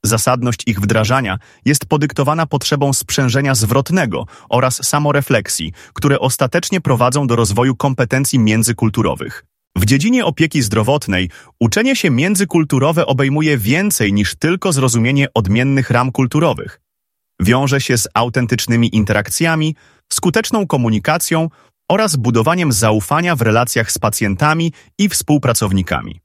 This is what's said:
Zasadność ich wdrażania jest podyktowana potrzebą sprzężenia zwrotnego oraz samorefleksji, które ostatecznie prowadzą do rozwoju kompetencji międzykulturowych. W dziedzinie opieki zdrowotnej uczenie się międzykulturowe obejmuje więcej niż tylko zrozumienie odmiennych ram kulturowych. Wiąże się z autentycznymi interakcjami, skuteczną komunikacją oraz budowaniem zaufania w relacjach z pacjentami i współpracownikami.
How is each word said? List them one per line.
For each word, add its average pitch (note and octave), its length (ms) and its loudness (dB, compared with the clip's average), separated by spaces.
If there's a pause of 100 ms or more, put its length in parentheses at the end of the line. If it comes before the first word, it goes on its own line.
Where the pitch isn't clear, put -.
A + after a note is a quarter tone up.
Zasadność B2 640 0
ich G2 140 -2
wdrażania A2 580 0 (260)
jest C#3+ 220 0
podyktowana D3+ 600 0
potrzebą C#3 460 -2
sprzężenia C3+ 640 0
zwrotnego A#2+ 720 0 (220)
oraz B2+ 400 0
samorefleksji, C#3 840 0 (200)
które - 260 0
ostatecznie C3+ 640 -2
prowadzą C3 460 0
do A#2 100 0
rozwoju A#2 400 0
kompetencji C3+ 640 0
międzykulturowych. G#2+ 1040 0 (320)
W F2+ 80 0
dziedzinie F3+ 400 2
opieki D#3 380 0
zdrowotnej G#2 680 0 (300)
uczenie A3+ 360 2
się F3 140 0
międzykulturowe D#3 960 2
obejmuje C#3+ 520 0
więcej A#2+ 540 0
niż G2+ 220 0
tylko F#3 380 -2
zrozumienie C3 640 2
odmiennych A#2+ 560 2
ram B2 220 2
kulturowych. C#3 680 -2 (600)
Wiąże C3 400 2
się B2+ 180 0
z - 160 -2
autentycznymi A#2 840 0
interakcjami, D#3 800 0 (360)
skuteczną G#3 540 0
komunikacją D3+ 840 0 (380)
oraz F#3+ 280 0
budowaniem B2+ 560 0
zaufania A2+ 640 0
w A#2 60 0
relacjach A2+ 500 0
z - 60 -4
pacjentami D3+ 760 0 (260)
i G3+ 100 2
współpracownikami. G2+ 1160 -2